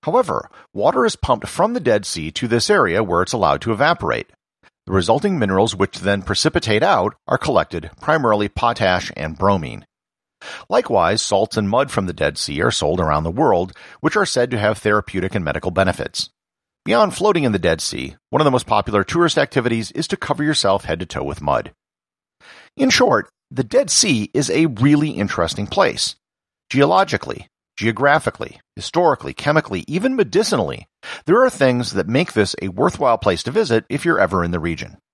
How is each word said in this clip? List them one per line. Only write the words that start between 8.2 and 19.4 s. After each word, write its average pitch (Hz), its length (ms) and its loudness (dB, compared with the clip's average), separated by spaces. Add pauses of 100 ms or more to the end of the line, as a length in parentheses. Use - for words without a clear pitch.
potash 101 680 0
and 78 200 -8
bromine. 80 480 0 (840)
Likewise, 107 520 2
salts 101 360 0
and 104 120 0
mud 131 220 0
from 98 160 -2
the 87 60 -6
Dead 73 260 -2
Sea 73 240 -4
are 62 80 2
sold 80 300 -2
around 78 240 2
the 82 60 -2
world, 95 420 0 (280)
which - 160 0
are 415 80 2
said 123 280 0
to 117 60 -2
have 104 200 2
therapeutic 98 560 -2
and 92 100 -2
medical 78 280 -4
benefits. - 580 -2 (540)
Beyond 214 300 2
floating 190 300 2
in 117 80 2
the 98 60 0
Dead 82 220 0
Sea, - 360 -8 (140)
one 131 100 0
of 156 60 4
the 139 40 4
most 127 160 0
popular 104 380 0
tourist 170 320 0
activities 117 540 0